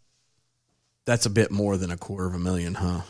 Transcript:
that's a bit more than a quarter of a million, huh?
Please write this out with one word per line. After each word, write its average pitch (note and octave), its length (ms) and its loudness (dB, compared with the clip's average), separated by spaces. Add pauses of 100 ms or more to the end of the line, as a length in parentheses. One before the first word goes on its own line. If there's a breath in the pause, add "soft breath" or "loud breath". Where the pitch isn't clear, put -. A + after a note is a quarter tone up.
(1040)
that's A#2+ 220 2
a G#2+ 40 2
bit G#2 200 4
more G2+ 260 2
than F2+ 140 -2
a F2 60 -4
quarter F#2+ 300 -6
of F2+ 80 -2
a F2+ 40 -2
million, F2 360 0
huh? F2+ 360 -2